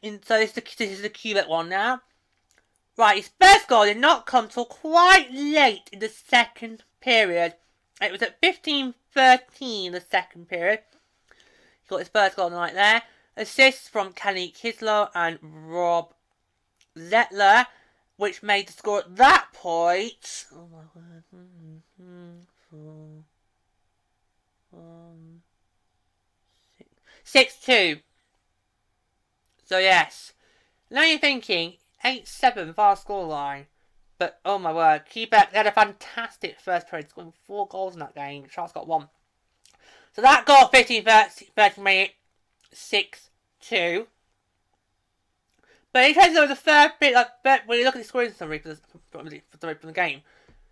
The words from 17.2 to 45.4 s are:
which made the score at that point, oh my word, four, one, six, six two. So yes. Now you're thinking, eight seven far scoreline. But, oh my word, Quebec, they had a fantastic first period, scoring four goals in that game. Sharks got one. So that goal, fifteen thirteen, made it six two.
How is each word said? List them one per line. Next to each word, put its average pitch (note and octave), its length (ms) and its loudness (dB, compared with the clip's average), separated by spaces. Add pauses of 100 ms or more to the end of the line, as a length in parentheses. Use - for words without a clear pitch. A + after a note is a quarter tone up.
which G3 260 -8
made G3+ 260 -4
the - 40 -20
score G#3 260 -6
at F3+ 180 -12
that C4 380 4
point, F3 960 -6
oh E3+ 200 -20
my E3 100 -20 (120)
word, E3 280 -20 (1500)
four, D#3 560 -20 (1500)
one, E3 720 -20 (1300)
six, - 140 -20 (320)
six - 380 -2
two. F#3 400 0 (1600)
So F#3 140 -4
yes. F#3 540 0 (580)
Now C4+ 120 -2
you're D#4+ 160 0
thinking, G#3+ 560 -4 (300)
eight B3+ 220 -6
seven G3+ 480 -4
far G3+ 220 2
scoreline. C#3+ 680 -12 (520)
But, - 260 -8
oh G3 140 -4
my E3+ 140 -8
word, D#3 400 0
Quebec, A3 400 0
they G3+ 60 -2
had G#3 100 0
a G3+ 40 -4
fantastic - 840 -6
first F3 300 -8
period, D3+ 220 -14
scoring E3 220 -20 (140)
four G3+ 220 -10
goals F#3+ 260 -12
in E3+ 60 -20
that D3 160 -18
game. C#3+ 340 -16
Sharks E3+ 220 -14
got - 160 -16
one. D#3 200 -6 (1040)
So G#3+ 100 -10
that C4+ 240 6
goal, C4+ 200 8
fifteen A#3+ 380 2
thirteen, G#3 800 0
made F#3+ 180 0
it - 120 -8 (580)
six - 580 -10 (300)
two. F#3 480 -6 (1800)